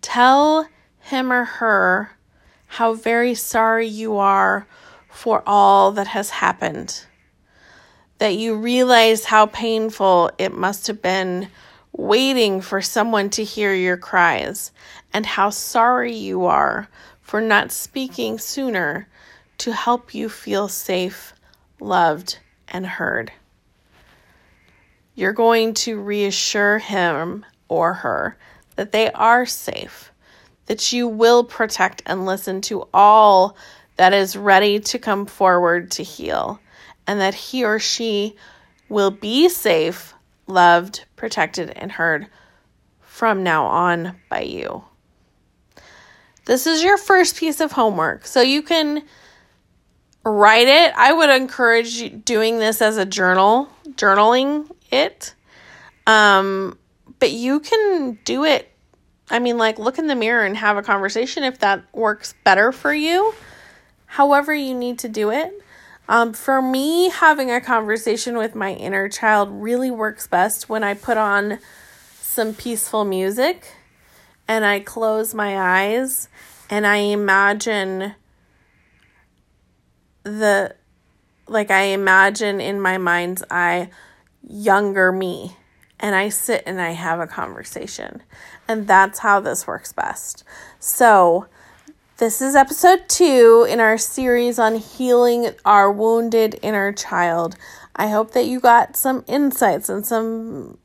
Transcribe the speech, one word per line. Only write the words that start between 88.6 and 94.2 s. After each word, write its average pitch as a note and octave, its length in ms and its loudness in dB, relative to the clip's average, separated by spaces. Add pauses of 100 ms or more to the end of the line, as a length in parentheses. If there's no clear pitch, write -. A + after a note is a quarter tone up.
And A3 200 -6
that's G3 320 4
how G3+ 220 2
this D3+ 260 -6
works - 260 -12
best. - 500 -10 (360)
So, F#3+ 680 4 (720)
this A3+ 240 -2
is C4+ 160 0
episode E4 520 4
two A#3+ 600 6
in A#3 120 0
our A3 180 4
series A#3+ 600 -2